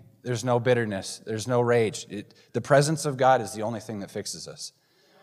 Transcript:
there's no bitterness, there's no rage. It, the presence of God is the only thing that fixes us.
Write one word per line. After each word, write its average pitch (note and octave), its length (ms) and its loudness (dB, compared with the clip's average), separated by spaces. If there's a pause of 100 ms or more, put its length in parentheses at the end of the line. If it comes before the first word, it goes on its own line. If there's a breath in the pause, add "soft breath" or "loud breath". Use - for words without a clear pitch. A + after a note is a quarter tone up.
(220)
there's A#2+ 220 -6
no A#2+ 160 2
bitterness, A2+ 680 0
there's A2 220 -6
no B2 120 2
rage. A#2 480 2
It, G2+ 280 -14 (180 soft breath)
the B2+ 80 -2
presence D3 460 4
of C3+ 100 -4
God C3 240 6
is G2+ 120 -8
the G#2+ 100 -6
only A#2 160 -6
thing G#2 220 -10
that F2 100 -12
fixes F#2 360 -10
us. - 260 -16 (500 soft breath)